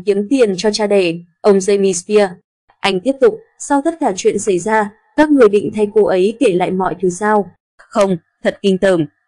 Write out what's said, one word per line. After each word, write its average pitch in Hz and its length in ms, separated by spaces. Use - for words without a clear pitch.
kiếm 202 240
tiền 214 260
cho 214 160
cha 214 140
đẻ, 190 280
ông 196 180
Jamie 196 340
Spears. 202 400
Anh 190 200
tiếp 262 200
tục, - 180
"Sau 277 260
tất 330 160
cả 247 160
chuyện 202 220
xảy 196 200
ra, 208 320
các 302 140
người 262 180
định 202 260
thay 208 200
cô 208 100
ấy 190 360
kể 233 120
lại 180 180
mọi 185 320
thứ 185 80
sao? 202 400
Không, 196 380
thật 196 180
kinh 190 160
tởm, 180 280